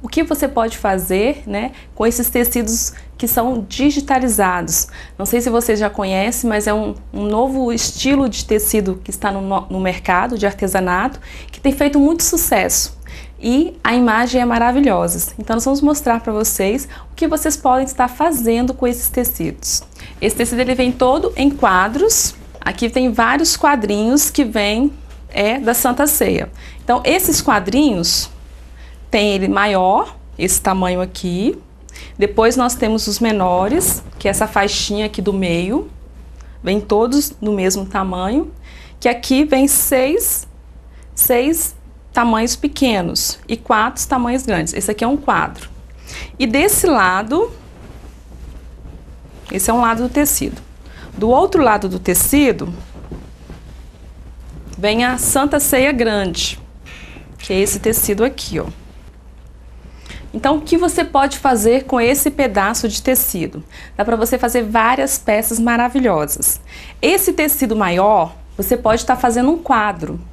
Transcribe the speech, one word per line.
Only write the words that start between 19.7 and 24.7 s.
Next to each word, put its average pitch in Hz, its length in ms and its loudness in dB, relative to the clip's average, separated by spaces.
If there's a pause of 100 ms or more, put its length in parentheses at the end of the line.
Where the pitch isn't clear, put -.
Esse 220 160 0
tecido, 233 240 0
ele 254 140 2
vem 247 180 2
todo 262 440 2
em 285 140 4
quadros. 240 840 2 (260)
Aqui 226 300 -2
tem 254 220 2
vários 247 440 2
quadrinhos 233 720 2
que - 160 2
vêm, 220 480 0 (360)